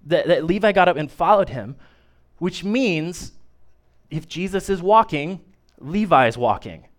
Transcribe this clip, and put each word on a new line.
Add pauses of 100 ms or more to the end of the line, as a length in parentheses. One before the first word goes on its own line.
That,
that
Levi
got
up
and
followed
him, (640)
which
means (760)
if
Jesus
is
walking, (380)
Levi
is
walking. (120)